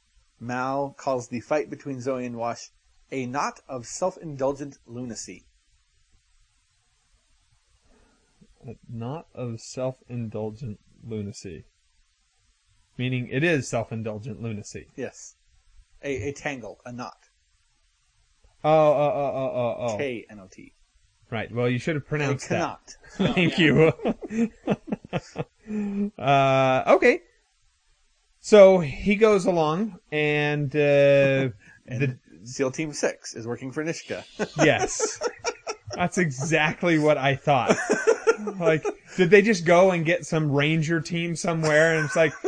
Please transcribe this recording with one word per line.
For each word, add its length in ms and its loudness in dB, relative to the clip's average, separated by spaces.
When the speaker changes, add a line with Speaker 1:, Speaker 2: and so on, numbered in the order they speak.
Speaker 1:
Mal 580 -4
calls 300 -4
the 120 -8
fight 300 -2
between 300 -12
Zoe 260 -6
and 100 -10
Wash 340 -8
a 140 -6
knot 420 -6
of 180 -12
self-indulgent 1000 -6
lunacy. 600 -14
Speaker 2:
A 100 -16
knot 460 -10
of 260 -10
self-indulgent 1200 -8
lunacy. 580 -10
Meaning 320 -4
it 140 -2
is 240 0
self-indulgent 720 -8
lunacy. 540 -12
Speaker 1:
Yes. 400 -14
A, 260 -8
a 40 -6
tangle, 520 -12
a 80 -16
knot. 260 -14
Speaker 2:
Oh, 60 4
oh, 440 4
oh, 220 -2
oh, 420 -2
oh, 140 -4
oh. 40 -4
Speaker 1:
K 320 -6
N 120 -20
O 100 -20
T. 220 -20
Speaker 2:
Right. 220 -8
Well, 160 -2
you 100 0
should 160 -4
have 120 -6
pronounced 440 -4
Speaker 1:
A 80 -2
knot. 360 -8
Speaker 2:
that. 160 0
<laughs> 0 -
Thank 240 2
Speaker 3:
Oh, 40 4
yeah. 300 6
Speaker 2:
you. 260 0
<laughs> 1600 -6
Uh, 680 2
okay. 360 4
So 380 10
he 380 0
goes 300 4
along 520 0
and, 640 -2
uh, 20 4
Speaker 1:
<laughs> 200 -20
And 120 -6
Speaker 2:
the 180 -2
Speaker 1:
seal 260 -4
Team 220 -6
Six 420 -6
is 140 -12
working 240 -10
for 120 -6
Nishka. 400 -8
<laughs> 260 -2
Speaker 2:
Yes. 560 -2
That's 240 -2
exactly 840 0
what 180 4
I 160 0
thought. 420 2
Like, 240 2
did 140 4
they 120 10
just 220 0
go 260 6
and 140 0
get 200 -2
some 280 0
ranger 480 0
team 340 -6
somewhere? 600 2
And 80 0
it's 120 -4
like, 160 4